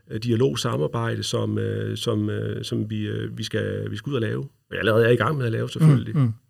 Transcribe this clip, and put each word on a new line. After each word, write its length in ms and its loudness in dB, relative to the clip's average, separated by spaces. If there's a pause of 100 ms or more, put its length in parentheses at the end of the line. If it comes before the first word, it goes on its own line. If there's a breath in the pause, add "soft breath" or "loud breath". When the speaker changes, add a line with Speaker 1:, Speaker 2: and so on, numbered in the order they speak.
(120)
Speaker 1:
øh, 120 -6
dialog, 360 2
samarbejde, 640 -2
som, 340 -2
øh, 400 -4
som, 320 0
øh, 340 -4
som 260 -4
vi, 120 -4
øh, 360 -6
vi 60 -6
skal, 480 -4
vi 60 -6
skal 120 -10
ud 60 -2
og 60 0
lave. 200 -2
Og 300 -14
jeg 80 -4
allerede 260 4
er 40 6
i 60 6
gang 220 2
med 80 -2
at 60 0
lave, 180 -2
selvfølgelig. 460 4
Speaker 2:
Mm, 60 4
mm. 120 4 (160)